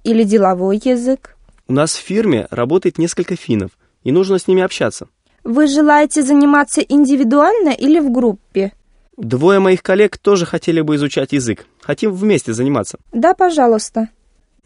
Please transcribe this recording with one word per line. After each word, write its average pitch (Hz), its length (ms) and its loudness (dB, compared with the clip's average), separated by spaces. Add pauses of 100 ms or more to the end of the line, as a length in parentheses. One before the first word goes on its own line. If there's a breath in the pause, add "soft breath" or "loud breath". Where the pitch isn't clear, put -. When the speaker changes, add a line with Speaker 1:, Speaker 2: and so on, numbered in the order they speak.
Speaker 1:
или 226 200 2
деловой 196 600 0
язык? 254 540 -2 (320)
Speaker 2:
У 131 40 -4
нас 151 220 0
в - 60 -12
фирме 180 500 0
работает 143 460 -2
несколько 170 400 -4
финнов, 101 340 -4 (320)
и 127 80 -2
нужно 185 280 0
с - 100 -16
ними 185 120 2
общаться. - 460 -4 (380)
Speaker 1:
Вы 277 220 2
желаете 294 540 2
заниматься 285 600 2
индивидуально 285 880 2
или 302 320 0
в 277 100 -2
группе? 202 640 -4 (440)
Speaker 2:
Двое 160 420 2
моих 185 240 2
коллег 202 340 0
тоже 190 300 0
хотели 165 340 -2
бы 151 140 -2
изучать 143 360 -2
язык. 120 360 -4 (140)
Хотим 196 300 -4
вместе 185 420 -2
заниматься. 127 440 -4 (140)
Speaker 1:
Да, 320 240 0
пожалуйста. 240 720 0 (560)